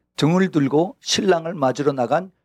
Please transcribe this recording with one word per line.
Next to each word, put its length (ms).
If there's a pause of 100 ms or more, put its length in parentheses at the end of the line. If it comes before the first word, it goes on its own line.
(160)
등을 360
들고 500
신랑을 540
맞으러 360
나간 400 (140)